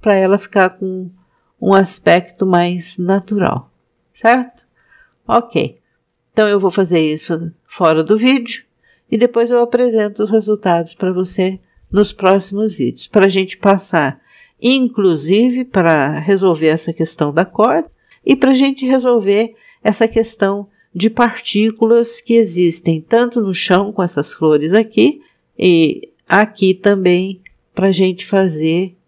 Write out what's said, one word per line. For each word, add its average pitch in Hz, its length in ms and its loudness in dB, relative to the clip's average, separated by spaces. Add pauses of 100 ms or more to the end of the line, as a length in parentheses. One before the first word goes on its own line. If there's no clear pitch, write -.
pra 208 140 2
ela 190 240 2
ficar 190 320 0
com 185 400 -10 (500)
um 196 140 2
aspecto 185 720 0
mais 175 500 -2
natural, 190 760 -2 (420)
certo? 247 500 -2 (640)
Ok. - 540 -4 (520)
Então 214 140 2
eu 208 140 2
vou 190 100 0
fazer 175 300 0
isso 160 500 -4 (160)
fora 160 380 0
do 208 120 2
vídeo 240 480 -2 (460)
e 220 80 -2
depois 233 320 0
eu 240 80 2
apresento 233 640 -2
os 202 80 -4
resultados 202 640 -2
pra 185 180 -4
você 185 460 -4 (320)
nos 196 220 0
próximos 190 640 -2
vídeos, - 320 -6
pra 196 200 4
gente 190 280 -2
passar, - 640 -2 (420)
inclusive, 233 1000 0
pra 156 560 0
resolver 170 480 0
essa 160 240 -2
questão 156 420 -4
da 170 100 2
corda 262 460 -2 (340)
e 277 120 2
pra 269 180 2
gente 269 320 -2
resolver 233 720 0 (260)
essa 214 240 0
questão 202 600 -2 (260)
de 185 160 0
partículas 226 1080 0
que - 140 -2
existem 170 680 0
tanto 240 400 0
no 196 120 -2
chão 196 400 0
com 196 120 -2
essas 156 280 -6
flores 156 400 0
aqui 220 480 2 (380)
e 165 540 0 (160)
aqui 196 460 2
também 185 680 0 (340)
pra 196 160 0
gente 185 340 0
fazer 175 680 -2 (160)